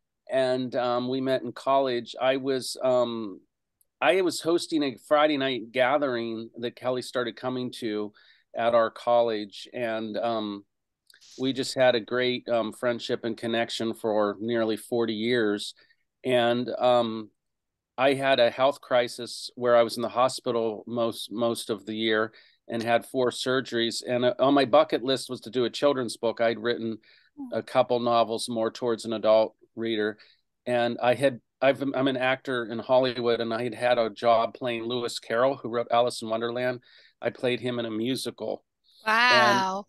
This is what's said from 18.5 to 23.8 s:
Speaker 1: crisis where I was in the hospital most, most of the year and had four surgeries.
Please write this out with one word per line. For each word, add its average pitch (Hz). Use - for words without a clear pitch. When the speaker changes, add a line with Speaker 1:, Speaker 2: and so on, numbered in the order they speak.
Speaker 1:
crisis 120
where 120
I 117
was 113
in 123
the 113
hospital 117
most, 117
most 117
of 98
the 110
year 110
and 117
had 117
four 127
surgeries. 117